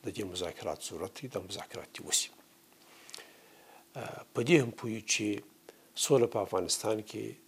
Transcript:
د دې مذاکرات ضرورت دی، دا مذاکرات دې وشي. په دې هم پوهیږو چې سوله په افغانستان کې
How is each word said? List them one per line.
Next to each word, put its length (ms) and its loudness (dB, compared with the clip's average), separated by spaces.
د 100 -2
دې 160 -4
مذاکرات 560 -4
ضرورت 340 -6
دی، 60 -8
دا 180 -4
مذاکرات 500 -10
دې 120 -12
وشي. 220 0
په 140 0
دې 160 10
هم 160 -2
پوهیږو 340 -6
چې 140 2
سوله 300 8
په 140 2
افغانستان 500 0
کې 140 -8